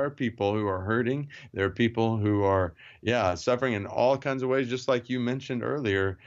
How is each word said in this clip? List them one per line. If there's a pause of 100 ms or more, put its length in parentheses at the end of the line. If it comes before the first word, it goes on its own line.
are
people
who
are
hurting. (260)
There
are
people
who
are, (260)
yeah,
suffering
in
all
kinds
of
ways,
just
like
you
mentioned
earlier.